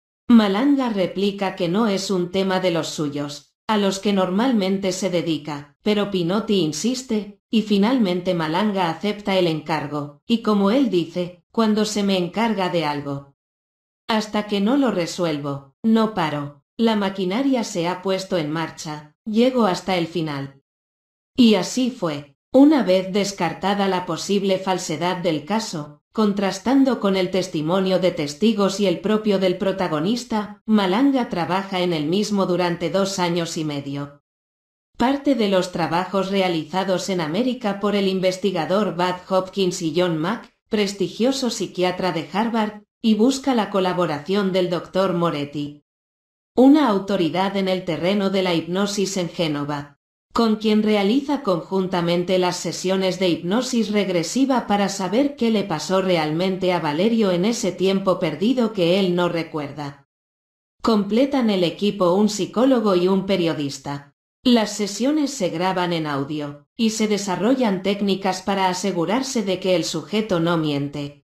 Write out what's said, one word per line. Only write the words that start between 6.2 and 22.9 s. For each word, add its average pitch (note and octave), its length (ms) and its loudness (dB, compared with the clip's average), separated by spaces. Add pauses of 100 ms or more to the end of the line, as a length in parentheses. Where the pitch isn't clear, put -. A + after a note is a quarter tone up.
insiste, G#3 880 -4
y A3 140 2
finalmente G3 720 2
Malanga F3 560 0
acepta G3+ 480 -2
el F3+ 80 4
encargo, D3 800 -4
y A#3 120 2
como G3+ 340 2
él B3+ 180 2
dice, F3 640 -4
"Cuando G#3+ 320 2
se G#3 180 -2
me G3 160 2
encarga F#3+ 520 -2
de E3+ 140 0
algo, C#3+ 500 -6 (720)
hasta G#3+ 400 -2
que G3+ 120 0
no A3 160 2
lo C4+ 140 2
resuelvo, D#3+ 960 -4
no A3 300 2
paro. D3 500 -6 (120)
La A3+ 200 2
maquinaria G3+ 680 0
se E3+ 240 -4
ha F3+ 160 -4
puesto F#3+ 340 -2
en D3+ 140 -2
marcha, D#3 640 -8 (100)
llego A#3 420 4
hasta F#3 300 0
el E3 120 -2
final". D3 540 -6 (720)
Y A3+ 180 8
así A#3 360 0
fue. D3 460 -6 (160)
Una C#4+ 300 8
vez F#3 300 2